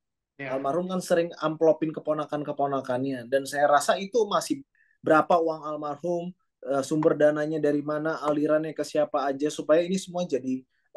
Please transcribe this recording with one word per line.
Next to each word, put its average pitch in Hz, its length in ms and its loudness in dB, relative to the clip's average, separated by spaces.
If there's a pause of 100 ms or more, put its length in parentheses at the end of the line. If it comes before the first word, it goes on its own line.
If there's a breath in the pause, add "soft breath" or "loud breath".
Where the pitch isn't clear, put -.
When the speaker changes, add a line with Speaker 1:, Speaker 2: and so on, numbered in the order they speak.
(400)
Speaker 1:
Ya. 135 160 -6
Speaker 2:
almarhum 143 320 -2
kan 185 160 -4
sering 170 360 0
amplopin 156 520 2
keponakan-keponakannya. 139 1400 -4
Dan 135 160 0
saya 143 240 2
rasa 147 320 4
itu 202 280 0
masih - 360 -2 (400)
berapa 156 360 6
uang 160 280 -2
almarhum, 151 640 -6 (320)
eh, 135 200 0
sumber 156 320 2
dananya 151 480 2
dari 147 200 2
mana, 151 400 -4
alirannya 151 480 0
ke 147 160 -6
siapa 147 400 0
aja, 139 240 -2
supaya 156 320 2
ini 185 160 -2
semua 180 240 -6
jadi, 131 400 -4 (340)